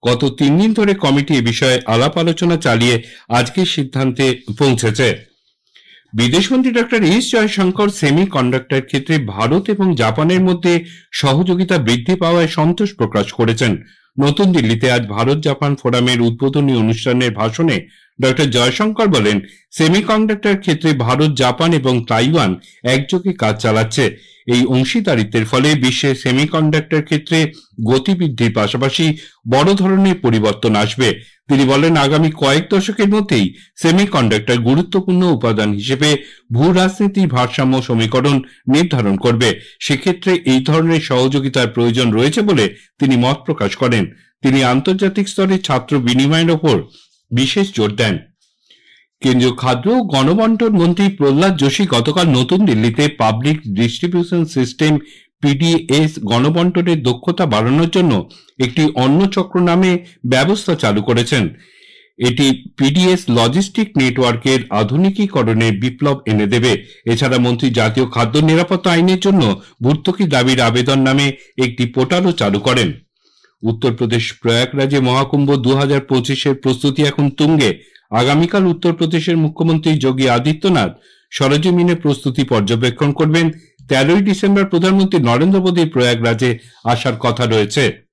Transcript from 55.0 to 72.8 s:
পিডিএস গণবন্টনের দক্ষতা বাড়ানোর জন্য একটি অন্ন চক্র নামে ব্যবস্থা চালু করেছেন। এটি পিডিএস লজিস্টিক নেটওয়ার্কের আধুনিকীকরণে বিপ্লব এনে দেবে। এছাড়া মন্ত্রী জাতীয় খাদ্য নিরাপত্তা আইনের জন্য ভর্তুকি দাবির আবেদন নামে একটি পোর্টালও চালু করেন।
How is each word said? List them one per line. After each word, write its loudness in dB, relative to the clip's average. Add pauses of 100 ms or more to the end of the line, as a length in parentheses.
পিডিএস 0 (120)
গণবন্টনের 0
দক্ষতা -2
বাড়ানোর 0
জন্য 2 (460)
একটি -2 (120)
অন্ন 2 (100)
চক্র -4
নামে 2 (360)
ব্যবস্থা 0
চালু -2
করেছেন। 0 (760)
এটি 0 (300)
পিডিএস 2
লজিস্টিক 0
নেটওয়ার্কের 0 (120)
আধুনিকীকরণে 0
বিপ্লব -2 (100)
এনে 0
দেবে। 0 (320)
এছাড়া 0
মন্ত্রী 0
জাতীয় 0
খাদ্য -4
নিরাপত্তা 0
আইনের 2
জন্য 2 (400)
ভর্তুকি 0
দাবির 0
আবেদন 0
নামে 2 (320)
একটি -2
পোর্টালও 0
চালু 0
করেন। 0 (760)